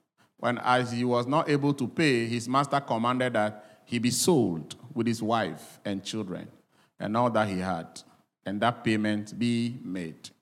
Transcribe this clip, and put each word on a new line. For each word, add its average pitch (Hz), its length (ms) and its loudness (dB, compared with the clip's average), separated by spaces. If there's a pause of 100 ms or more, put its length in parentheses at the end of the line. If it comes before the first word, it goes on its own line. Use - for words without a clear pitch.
(380)
when 120 220 0
as 123 320 2
he 120 120 -2
was 120 220 2
not 151 240 2
able 143 240 2
to 131 140 -2
pay, 123 400 2
his 117 200 -4
master 139 320 2
commanded 127 540 0
that 107 520 -2
he 120 120 -4
be 117 140 2
sold 101 640 2 (180)
with 117 140 0
his 113 140 -2
wife 107 640 -2
and 98 200 -4
children 92 440 -8 (520)
and 107 180 -2
all 123 140 4
that 107 180 2
he 92 100 -2
had, 92 420 -4 (440)
and 101 160 -4
that 120 220 0
payment 107 540 0
be 120 460 0
made. 90 460 -10 (120)